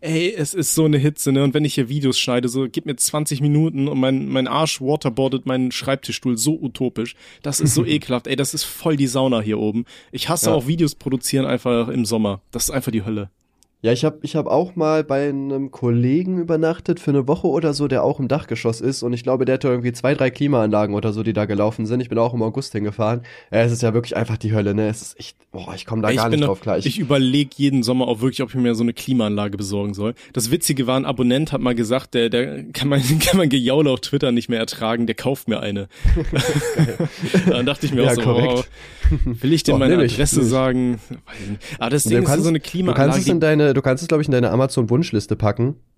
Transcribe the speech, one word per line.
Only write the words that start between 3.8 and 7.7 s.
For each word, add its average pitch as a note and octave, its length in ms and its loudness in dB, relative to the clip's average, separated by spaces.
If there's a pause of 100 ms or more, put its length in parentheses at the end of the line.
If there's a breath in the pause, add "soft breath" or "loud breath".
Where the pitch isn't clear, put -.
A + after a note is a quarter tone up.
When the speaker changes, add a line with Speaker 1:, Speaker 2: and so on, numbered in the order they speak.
Speaker 1:
und C#3+ 120 -2
mein, C3+ 280 2
mein C3 200 0
Arsch D3 340 0
waterboardet C3+ 640 -2
meinen C3 260 0
Schreibtischstuhl C3 640 -4
so D3 220 0
utopisch. A#2+ 560 -4 (260 loud breath)
Das C#3+ 180 -4
ist C#3 140 2